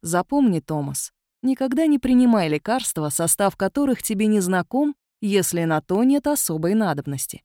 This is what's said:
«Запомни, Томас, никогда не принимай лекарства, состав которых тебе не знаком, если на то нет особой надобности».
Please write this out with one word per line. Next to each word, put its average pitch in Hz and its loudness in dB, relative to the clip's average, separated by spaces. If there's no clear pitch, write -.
«Запомни, 185 0
Томас, 143 -6
никогда 262 0
не 294 2
принимай 247 4
лекарства, 151 -2
состав 180 0
которых 262 -2
тебе 214 -2
не 214 4
знаком, 190 -2
если 190 0
на 160 0
то 190 -2
нет 277 2
особой 180 -2
надобности». 147 -4